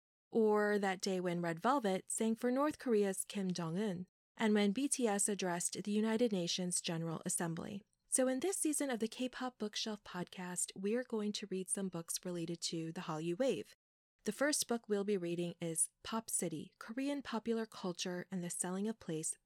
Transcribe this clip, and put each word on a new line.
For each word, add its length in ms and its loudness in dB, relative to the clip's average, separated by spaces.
or 460 6
that 240 0
day 180 2
when 220 0
Red 180 0
Velvet 480 2
sang 260 2
for 160 0
North 280 2
Korea's 500 2
Kim 240 -2
Jong-un, 540 -2
and 160 4
when 180 6
B 160 0
T 180 0
S 220 2
addressed 560 -2
the 80 -2
United 400 4
Nations 480 0
General 460 -2
Assembly. 560 -4
So 180 4
in 140 0
this 160 0
season 340 0
of 100 -2
the 60 0
K-Pop 540 -6
Bookshelf 420 -4
podcast, 720 -6
we're 300 0
going 280 -2
to 160 -6
read 200 -2
some 200 -2
books 360 -4
related 380 -4
to 280 -2
the 120 -6
Hallyu 360 0
wave. 380 0
The 80 0
first 340 2
book 220 -2
we'll 160 2
be 120 2
reading 440 0
is 300 0
Pop 260 -4
City, 520 -2
Korean 420 -2
Popular 440 -2
Culture 640 -4
and 100 -2
the 80 -6
Selling 380 -2
of 100 -4
Place 480 -4